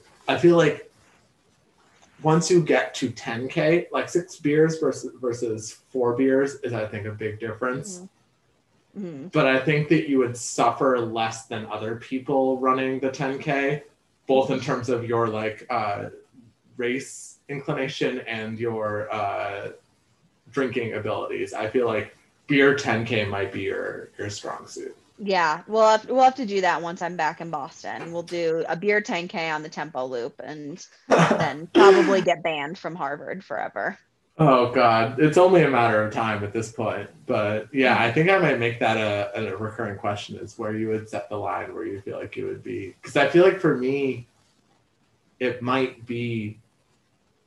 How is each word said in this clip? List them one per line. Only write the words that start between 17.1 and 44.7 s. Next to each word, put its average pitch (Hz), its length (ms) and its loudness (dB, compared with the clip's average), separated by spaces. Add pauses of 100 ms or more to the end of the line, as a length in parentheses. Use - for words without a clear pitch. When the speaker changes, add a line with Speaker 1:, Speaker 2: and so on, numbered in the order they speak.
Speaker 1:
inclination 135 720 -4
and 113 380 -8
your, 107 540 -4
uh, 101 560 -4 (840)
drinking 120 440 -2
abilities. 101 600 -6
I 107 140 -4
feel 123 180 2
like 107 300 -4 (320)
beer 139 260 6
ten 117 320 -2
K 113 180 0
might 98 280 -4
be 98 100 -8
your, - 560 -6
your 101 100 -6
strong - 380 -12
suit. - 300 -14 (260)
Speaker 2:
Yeah, 175 460 0
we'll 220 180 4
have, 220 220 4
we'll 254 140 4
have 254 140 6
to 262 100 -4
do 196 160 0
that 165 180 2
once 170 220 -6
I'm 180 120 -6
back 160 280 -2
in 165 80 -10
Boston. 143 600 -10
We'll 170 120 -6
do 170 440 -2
a 170 80 -4
beer 208 280 0
ten 175 260 -6
K 165 220 -6
on 151 120 -4
the 156 60 -12
Tempo 147 380 -6
Loop 127 360 -8
and 147 420 -12 (120)
Speaker 1:
<laughs> - 120 -20
Speaker 2:
then 160 680 2
probably 190 480 8
get 165 200 0
banned 151 360 -4
from 165 160 -10
Harvard 147 500 -8
forever. - 540 -6 (400)
Speaker 1:
Oh, 127 340 4
God. 120 480 4
It's 151 160 4
only 180 280 8
a 135 40 4
matter 113 340 2
of 107 120 -4
time 110 280 -2
at 101 120 -8
this 113 180 -4
point. 101 380 -6 (160)
But, 107 480 -2
yeah, 127 220 4
Speaker 2:
Mm-hmm. 110 80 2
Speaker 1:
I 117 80 2
think 160 180 4
I 196 80 6
might 143 200 2
make 117 220 -2
that 110 160 2
a, 104 560 -2
a 95 60 -8
recurring 107 400 -6
question, 104 400 -6
is 98 200 -16
where 107 160 -6
you 110 140 -4
would 107 220 -4
set 104 180 -8
the 104 80 -8
line 95 380 -6
where 90 100 -8
you 98 160 -8
feel - 180 -10
like - 160 -12
you 101 120 -8
would 98 180 -10
be. 101 380 -10
'Cause - 160 -6
I 135 100 4
feel 175 160 8
like 190 160 6
for 147 160 4
me, 131 500 -2 (1120)